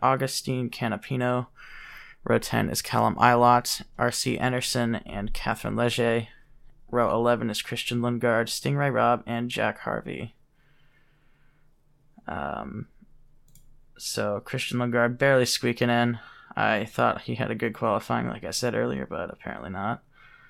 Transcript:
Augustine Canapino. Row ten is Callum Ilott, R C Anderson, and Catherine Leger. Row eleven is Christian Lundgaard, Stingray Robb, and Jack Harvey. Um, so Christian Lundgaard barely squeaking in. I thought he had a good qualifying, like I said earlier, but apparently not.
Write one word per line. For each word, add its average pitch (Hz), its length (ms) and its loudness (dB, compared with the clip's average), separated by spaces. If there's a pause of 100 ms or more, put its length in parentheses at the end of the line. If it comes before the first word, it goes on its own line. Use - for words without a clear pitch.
Augustine 131 680 0
Canapino. 123 800 -2 (760)
Row 117 160 4
ten - 300 0
is - 120 -2
Callum 113 320 2
Ilott, 120 680 6 (180)
R 120 100 2
C - 260 -2
Anderson, 123 600 0 (100)
and 104 260 -4
Catherine 107 440 -2
Leger. 117 500 2 (640)
Row 120 240 2
eleven 117 360 2
is 104 120 -4
Christian - 380 -4
Lundgaard, 117 460 2
Stingray 143 460 0
Robb, 117 340 2
and 120 240 -4
Jack 110 300 -2
Harvey. - 540 -6 (1900)
Um, - 600 -6 (1080)
so 104 480 -4
Christian - 340 -4
Lundgaard 120 400 2
barely 135 280 6
squeaking 120 440 0
in. 120 280 2 (380)
I 107 300 2
thought - 360 0
he 120 140 -6
had 110 140 -2
a 113 40 -4
good 110 200 -4
qualifying, 117 540 0
like 117 160 -8
I - 60 -6
said 123 240 -2
earlier, 113 320 -2
but 85 240 -6
apparently - 400 -12
not. 98 320 -4 (480)